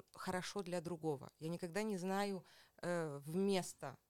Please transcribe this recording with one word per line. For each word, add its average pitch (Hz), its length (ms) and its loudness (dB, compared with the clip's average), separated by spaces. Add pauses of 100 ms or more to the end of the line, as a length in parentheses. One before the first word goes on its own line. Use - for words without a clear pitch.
(140)
хорошо 185 480 -2
для 175 180 -2
другого. 156 500 -2 (100)
Я 156 80 -4
никогда 170 340 -2
не 214 160 2
знаю, 190 460 0 (380)
э, 160 440 0
вместо 180 680 2 (140)